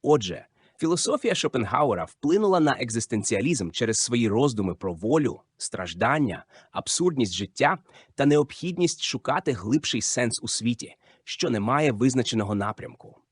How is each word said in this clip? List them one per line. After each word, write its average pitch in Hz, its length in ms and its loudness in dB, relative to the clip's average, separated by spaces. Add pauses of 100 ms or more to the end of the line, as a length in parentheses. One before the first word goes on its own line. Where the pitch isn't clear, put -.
Отже, 113 440 2 (320)
філософія 185 560 0
Шопенгауера 117 680 0
вплинула 185 560 2
на 151 200 4
екзистенціалізм 110 880 -2
через 110 280 -2
свої 117 300 2
роздуми 104 460 2
про 92 180 -6
волю, 117 480 0 (180)
страждання, 92 840 -2 (280)
абсурдність 131 640 0
життя 143 440 0 (360)
та 139 120 2
необхідність 165 760 0
шукати 143 500 -2
глибший 113 500 0
сенс 120 400 -2
у 120 60 -8
світі, - 480 -4 (280)
що - 260 -4
не 110 100 0
має 135 320 2
визначеного 110 640 0
напрямку. - 600 -6 (160)